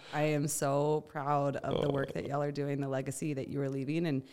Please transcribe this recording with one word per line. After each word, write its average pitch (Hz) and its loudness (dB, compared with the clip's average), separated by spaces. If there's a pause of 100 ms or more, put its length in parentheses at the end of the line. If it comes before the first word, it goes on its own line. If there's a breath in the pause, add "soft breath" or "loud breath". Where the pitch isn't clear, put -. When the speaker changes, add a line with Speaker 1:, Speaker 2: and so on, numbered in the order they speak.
(120)
Speaker 1:
I 151 2
am 151 4
so 147 2
proud 143 2
of - 0
the 147 2
work 139 -2
Speaker 2:
Oh. - -10
Speaker 1:
that - -4
y'all 139 0
are 147 0
doing, 143 -2
the 135 -2
legacy 135 -2
that 135 -4
you 139 -2
are 135 -2
leaving, 139 0
and 135 2